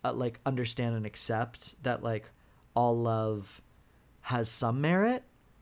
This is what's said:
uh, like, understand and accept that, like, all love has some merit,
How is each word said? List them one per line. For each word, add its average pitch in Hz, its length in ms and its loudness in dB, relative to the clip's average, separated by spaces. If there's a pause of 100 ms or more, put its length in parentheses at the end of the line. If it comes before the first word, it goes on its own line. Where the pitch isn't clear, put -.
uh, 123 80 0
like, 120 340 -4
understand 120 480 0
and 110 100 -2
accept - 800 -4
that, 123 200 -2
like, 110 280 -2 (440)
all 120 220 4
love 110 640 -2 (640)
has - 260 0
some 123 320 0
merit, 196 440 2 (380)